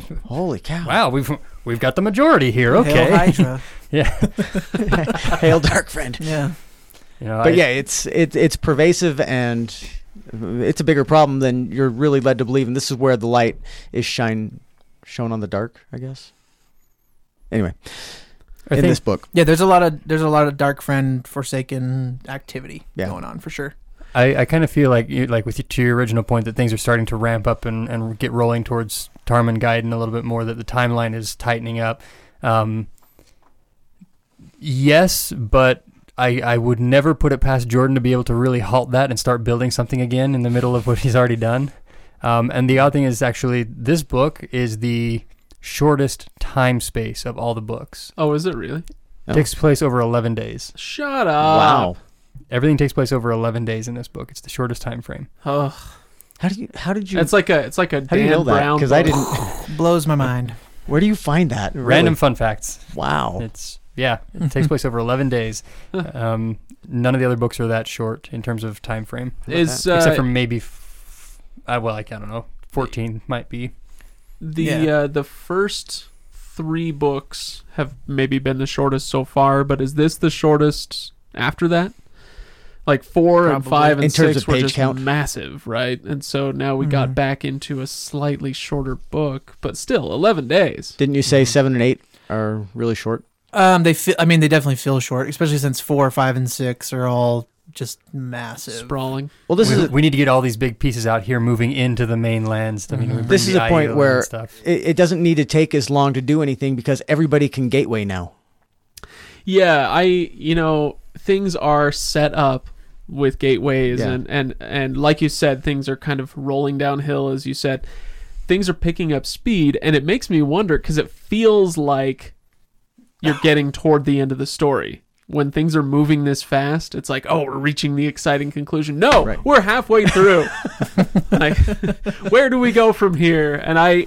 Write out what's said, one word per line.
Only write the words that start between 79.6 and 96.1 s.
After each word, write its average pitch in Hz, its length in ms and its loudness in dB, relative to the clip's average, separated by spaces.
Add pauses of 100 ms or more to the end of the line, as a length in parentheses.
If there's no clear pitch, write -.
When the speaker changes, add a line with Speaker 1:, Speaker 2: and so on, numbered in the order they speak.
Speaker 4:
but 139 180 0
is 135 140 -2
this 151 220 2
the 165 120 2
shortest 151 840 0 (220)
after 143 360 -2
that? 175 240 0 (920)
Like, 139 160 2
four 175 460 4
and 139 140 0
Speaker 3:
Probably. 131 80 -10
Speaker 4:
five 147 260 4
and 143 80 0
Speaker 1:
In 151 60 2
terms 160 240 4
Speaker 4:
six 135 80 0
Speaker 1:
of - 40 -6
Speaker 4:
were 151 80 2
Speaker 1:
page 131 80 2
Speaker 4:
just 131 120 -2
Speaker 1:
count? 131 240 0
Speaker 4:
massive, 131 640 -4
right? 123 380 -4
And 143 200 -6
so 139 280 -4
now 135 240 -2
we 139 100 -2
got 135 220 0
Speaker 3:
Mm-hmm. 131 80 -4
Speaker 4:
back 139 280 -2
into 139 380 -8
a 135 60 -8
slightly 143 680 -6
shorter 135 420 -6
book, 143 680 -6
but - 160 -6
still, 185 360 -2
eleven 156 340 2
days. 170 500 0
Speaker 1:
Didn't 139 180 0
you 139 80 2
say 139 200 4
Speaker 3:
Mm-hmm. 123 80 4
Speaker 1:
seven 135 220 2
and 120 80 2
eight 127 200 2 (280)
are 107 460 -4
really 117 200 -2
short? 113 280 -6 (300)
Speaker 3:
Um, 185 300 6
they 165 100 4
feel, 175 260 0
I 170 60 4
mean, 165 160 6
they 156 80 4
definitely 143 260 2
feel 135 240 0
short, 131 300 -4
especially 147 280 -2
since 135 220 -2
four, 139 320 2